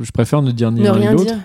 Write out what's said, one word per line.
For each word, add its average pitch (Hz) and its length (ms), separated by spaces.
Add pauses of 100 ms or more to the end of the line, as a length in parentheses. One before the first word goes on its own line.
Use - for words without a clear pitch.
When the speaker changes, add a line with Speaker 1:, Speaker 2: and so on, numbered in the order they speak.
Speaker 1:
je 117 120
préfère 120 280
ne 135 100
dire 117 220
ni 117 80
Speaker 2:
Ne 104 60
Speaker 1:
l'un 101 80
ni 98 60
Speaker 2:
rien 110 120
Speaker 1:
l'autre. 170 140
Speaker 2:
dire. 226 180